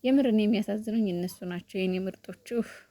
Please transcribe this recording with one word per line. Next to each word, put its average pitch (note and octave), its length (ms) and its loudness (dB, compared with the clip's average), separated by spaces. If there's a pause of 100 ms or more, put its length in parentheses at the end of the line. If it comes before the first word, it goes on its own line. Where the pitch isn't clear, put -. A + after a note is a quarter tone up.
የምር C4+ 240 4
እኔ G#3+ 120 4
የሚያሳዝኑኝ G#3+ 680 0
እነሱ F3+ 380 -4
ናቸው F3+ 320 -8
የኔ F#3 200 0
ምርጦች። - 540 -8
ኡፍ። A#3 180 -2 (200)